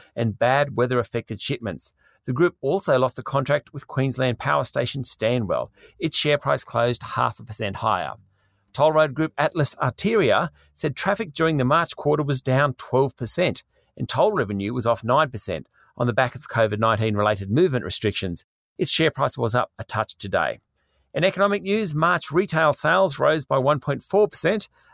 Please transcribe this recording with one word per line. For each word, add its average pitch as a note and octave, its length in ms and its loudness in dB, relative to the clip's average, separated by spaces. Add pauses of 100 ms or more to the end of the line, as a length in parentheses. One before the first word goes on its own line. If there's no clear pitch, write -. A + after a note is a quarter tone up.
(160)
and A2+ 240 -2
bad C3 380 0
weather B2 200 2
affected A2+ 440 -4
shipments. - 500 -6 (320)
The - 80 -6
group E3 300 2
also D3+ 360 2
lost B2+ 220 0
a A#2+ 40 -12
contract C#3 500 -2
with C#3+ 120 -14
Queensland C3 540 -2
power C#3+ 240 0
station C3 400 -4
Stanwell. G#2+ 720 -2 (260)
Its - 160 -4
share D3 220 2
price C#3+ 260 -2
closed A#2+ 400 0
half A#2+ 380 -2
a - 20 -16
percent G#2+ 320 -6
higher. F2+ 380 -2 (580)
Toll D#3 220 4
road D#3 200 4
group D#3 240 -2
Atlas D3 380 2
Arteria D#3 760 2 (220)
said D3+ 220 -4
traffic G3 380 -2
during D#3+ 240 2
the B2+ 80 2
March D#3+ 320 2
quarter D3 260 0
was C3+ 180 0
down C3+ 340 2
twelve C3 420 0
percent C3+ 480 0 (320)
and A#2+ 100 -6
toll E3+ 240 2
revenue G#2 420 -2
was A#2 140 -2
off A2+ 160 0
nine C3+ 260 2
percent G2+ 380 -6 (300)
on B2 100 0
the A#2 60 0
back B2 220 0
of - 140 -14
covid G#2+ 300 0
nineteen A2 360 2
related G2+ 340 0
movement C3 360 2
restrictions. F#2+ 600 -4 (320)
Its E3+ 140 -2
share D#3+ 200 2
price C#3+ 260 -2
was A#2 180 -2
up B2 240 0
a G#2+ 60 -10
touch - 320 -4
today. E2+ 420 -2 (540)
In D3 100 0
economic G3 380 0
news, G3 340 -2
March E3 340 0
retail D#3+ 440 2
sales E3 440 0
rose D3+ 280 2
by C#3 120 0
one C3+ 220 2
point C#3 240 -6
four G3+ 240 2
percent, G3+ 400 -2 (260)